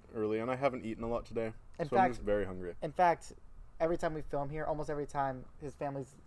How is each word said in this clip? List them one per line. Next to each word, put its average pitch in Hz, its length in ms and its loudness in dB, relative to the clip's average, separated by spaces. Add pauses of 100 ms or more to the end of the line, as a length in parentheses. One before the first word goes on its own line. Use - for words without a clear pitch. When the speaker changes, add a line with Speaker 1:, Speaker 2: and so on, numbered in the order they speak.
(140)
Speaker 1:
early, 110 260 2
and 117 100 0
I 127 60 2
haven't 127 280 2
eaten 113 180 -4
a 117 60 -2
lot 117 160 0
today, 110 300 -2 (240)
Speaker 2:
In 151 100 -2
Speaker 1:
so 127 80 2
I'm 190 60 8
Speaker 2:
fact, 185 140 4
Speaker 1:
just - 100 -8
very 104 180 4
hungry. 92 380 -4
Speaker 2:
in 156 100 -4
fact, 170 400 4 (480)
every 170 160 4
time 165 160 0
we 156 80 -4
film 143 300 -2
here, 156 140 -4
almost 151 260 -2
every 147 160 -2
time, 135 400 0 (160)
his 139 120 -6
family's 139 420 -4 (100)